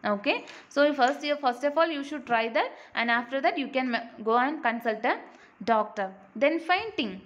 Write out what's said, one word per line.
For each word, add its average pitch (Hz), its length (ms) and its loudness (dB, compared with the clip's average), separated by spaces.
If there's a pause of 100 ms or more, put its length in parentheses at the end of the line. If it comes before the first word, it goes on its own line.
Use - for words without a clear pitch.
Okay, 208 380 -2 (240)
so 285 260 4
first, 285 300 2
you, 294 120 0
first 262 280 -2
of 285 120 0
all, 330 120 4
you 285 160 -4
should 277 200 -10
try 226 240 0
that, 311 220 0 (240)
and 233 160 0
after 240 300 0
that, 320 180 2
you 269 80 -2
can 262 240 -2
ma-, 233 160 -2 (180)
go 226 140 4
and 285 240 0
consult 226 420 -2
a 330 140 2 (460)
doctor. 214 480 0 (240)
Then 302 240 2
fainting. 330 640 -2